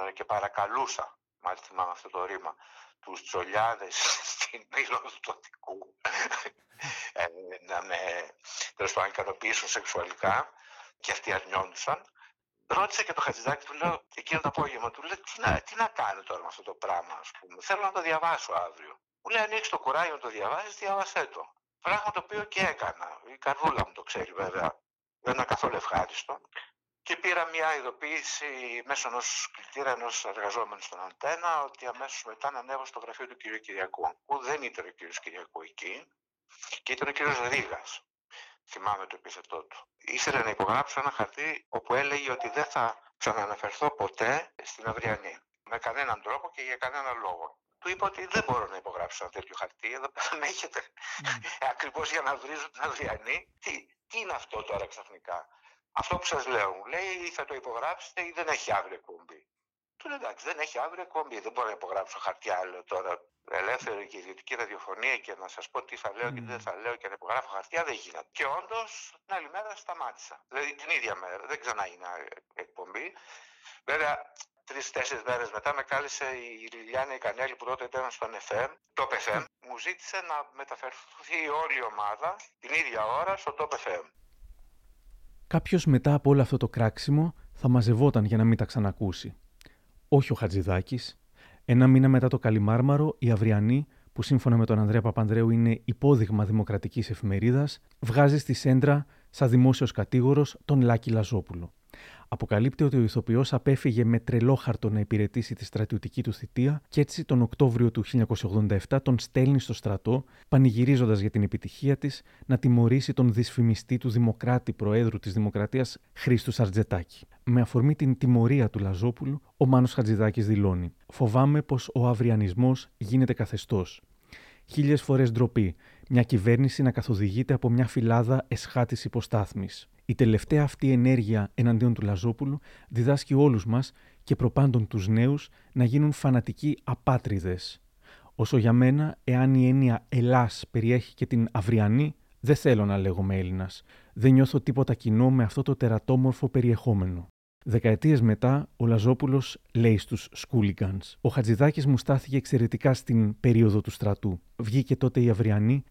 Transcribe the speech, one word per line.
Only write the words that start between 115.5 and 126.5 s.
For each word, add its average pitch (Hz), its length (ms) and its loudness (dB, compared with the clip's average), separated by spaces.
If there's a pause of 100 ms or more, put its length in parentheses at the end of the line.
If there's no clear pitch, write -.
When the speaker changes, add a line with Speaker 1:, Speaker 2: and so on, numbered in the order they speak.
Speaker 2:
Χρήστου - 380 2
Σαρτζετάκη. 101 760 -2 (180)
Με 123 160 4
αφορμή 127 340 2
την 131 240 2
τιμωρία 123 520 4
του - 80 -6
Λαζόπουλου, 113 640 -2 (140)
ο 139 100 4
Μάνος 127 260 6
Χατζηδάκης 107 540 2
δηλώνει: 95 480 2 (140)
«Φοβάμαι 139 540 4
πως - 320 -4
ο 123 140 4
αυριανισμός 117 880 2
γίνεται 123 360 2
καθεστώς. - 680 -4 (640)
Χίλιες 143 360 2
φορές 131 300 4
ντροπή, 113 420 2 (360)
μια 123 120 6
κυβέρνηση 120 600 2